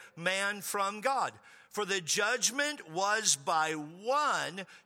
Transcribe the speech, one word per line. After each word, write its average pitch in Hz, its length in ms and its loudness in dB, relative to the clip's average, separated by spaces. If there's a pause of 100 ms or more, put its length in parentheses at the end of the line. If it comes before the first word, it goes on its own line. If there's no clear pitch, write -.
(160)
man 196 460 0
from 202 400 -2
God. 233 380 0 (320)
"For 208 140 -2
the 190 160 0
judgment 226 880 0
was 202 460 2
by 160 380 0
one 185 960 -2 (180)